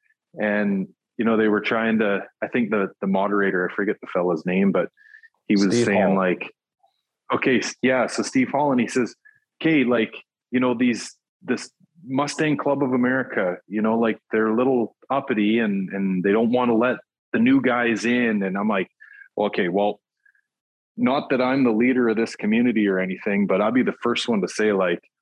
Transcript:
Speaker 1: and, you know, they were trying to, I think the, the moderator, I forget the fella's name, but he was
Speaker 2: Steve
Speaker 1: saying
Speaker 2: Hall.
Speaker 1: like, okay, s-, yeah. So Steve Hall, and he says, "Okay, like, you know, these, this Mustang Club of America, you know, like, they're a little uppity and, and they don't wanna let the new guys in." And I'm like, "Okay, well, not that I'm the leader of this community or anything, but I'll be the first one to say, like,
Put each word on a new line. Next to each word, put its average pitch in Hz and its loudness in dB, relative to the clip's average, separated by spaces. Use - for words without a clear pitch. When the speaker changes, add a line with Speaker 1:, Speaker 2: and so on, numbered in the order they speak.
Speaker 1:
and, 101 -2
you 117 -2
know, 113 2
they 110 4
were 104 2
trying 113 0
to, 101 0
I 104 -4
think 117 -2
the, 98 0
the 98 -4
moderator, 95 0
I - -6
forget 101 -2
the - -16
fella's 90 -2
name, 95 2
but 90 0
he 110 2
was 98 4
Speaker 2:
Steve 117 2
Speaker 1:
saying 101 2
Speaker 2:
Hall. 98 2
Speaker 1:
like, 92 -2
okay, 127 0
s-, - -6
yeah. 123 2
So 107 -4
Steve 131 0
Hall, 143 0
and 123 2
he 104 0
says, 120 -2
"Okay, 156 2
like, 117 0
you 127 0
know, 127 0
these, 117 -2
this - -6
Mustang 143 -2
Club 139 -2
of 127 -2
America, 123 0
you 104 -4
know, 110 0
like, 113 0
they're 110 2
a 110 0
little 127 0
uppity 117 0
and, 98 -2
and 95 -2
they 101 2
don't 113 2
wanna 123 2
let 117 2
the - 0
new 131 4
guys 120 0
in." 117 0
And 95 -4
I'm 104 -2
like, 98 0
"Okay, 104 -2
well, 101 0
not 127 -2
that 127 0
I'm 131 0
the 123 2
leader 120 2
of 107 0
this 113 -2
community 110 0
or 95 0
anything, 98 -2
but 95 0
I'll 107 0
be 123 2
the - -4
first 120 -4
one 110 0
to 90 -2
say, 107 -2
like, 90 0